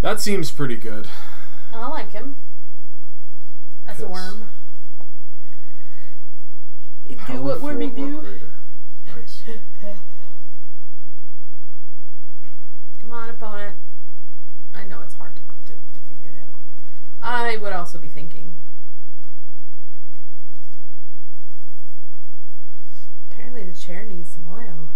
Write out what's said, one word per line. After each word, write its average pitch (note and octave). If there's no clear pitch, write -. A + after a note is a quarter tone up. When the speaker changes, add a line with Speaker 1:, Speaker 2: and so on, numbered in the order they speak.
Speaker 1:
That G3
seems G3
pretty C3+
good. G#2+
Speaker 2:
I A3+
like C#4+
him. B3+
As -
a -
Speaker 1:
'Cause -
Speaker 2:
worm. G#3+
You C#3
do -
Speaker 1:
power C3
Speaker 2:
what -
wormy C#4+
Speaker 1:
four -
Speaker 2:
do. D4
Speaker 1:
orc D4+
raider. -
Nice. -
Speaker 2:
<laughs> G3+
Come A#3
on, A#3
opponent. G#3
I -
know -
it's -
hard -
to, -
to, -
to -
figure -
it -
out. -
I A#3+
would G3+
also E3+
be -
thinking. -
Apparently A#3+
the F3
chair F3+
needs E3+
some -
oil. D#3